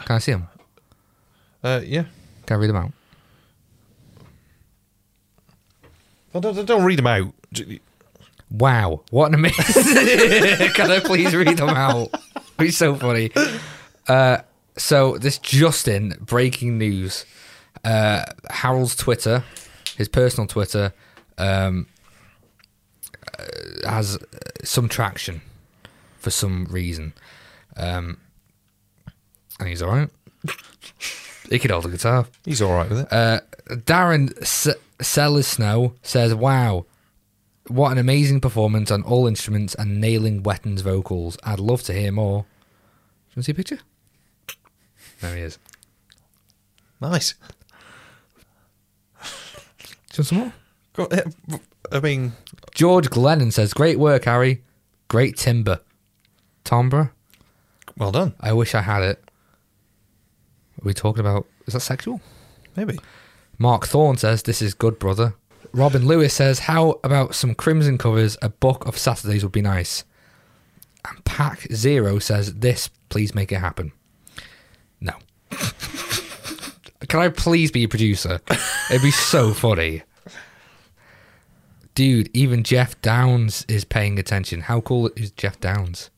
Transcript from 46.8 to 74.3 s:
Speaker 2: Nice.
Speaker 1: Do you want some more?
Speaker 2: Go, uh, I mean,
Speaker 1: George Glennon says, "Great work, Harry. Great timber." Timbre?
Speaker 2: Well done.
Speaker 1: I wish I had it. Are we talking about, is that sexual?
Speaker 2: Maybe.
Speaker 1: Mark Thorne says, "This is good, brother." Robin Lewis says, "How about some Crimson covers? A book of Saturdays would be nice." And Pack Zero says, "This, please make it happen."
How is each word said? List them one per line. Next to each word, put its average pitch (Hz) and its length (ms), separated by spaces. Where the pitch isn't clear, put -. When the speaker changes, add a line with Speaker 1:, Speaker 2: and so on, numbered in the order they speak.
Speaker 2:
Nice. 160 340
Speaker 1:
Do - 60
you - 920
want 147 80
some 175 120
more? 240 140
Speaker 2:
Go, 185 100
uh, - 540
I 139 80
mean, 131 320
Speaker 1:
George 175 360
Glennon 127 420
says, 104 220
"Great 151 240
work, 143 260
Harry. 127 380
Great 113 280
timber." 110 440
Timbre? 127 480
Speaker 2:
Well 98 140
done. 170 280
Speaker 1:
I 110 140
wish 117 200
I 110 60
had 101 220
it. 98 180
Are - 40
we 98 100
talking 107 260
about, 101 260
is 101 80
that 123 60
sexual? 202 400
Speaker 2:
Maybe. 190 240
Speaker 1:
Mark 117 280
Thorne 143 300
says, 110 260
"This - 200
is 101 120
good, 113 240
brother." 101 360
Robin 131 340
Lewis 156 280
says, 135 260
"How 160 440
about 135 300
some 120 200
Crimson 147 440
covers? 110 440
A 117 60
book 131 380
of - 120
Saturdays 104 440
would 98 100
be 104 100
nice." 95 420
And - 160
Pack - 480
Zero 110 460
says, 101 360
"This, 120 340
please 104 260
make 98 180
it 95 60
happen." 82 340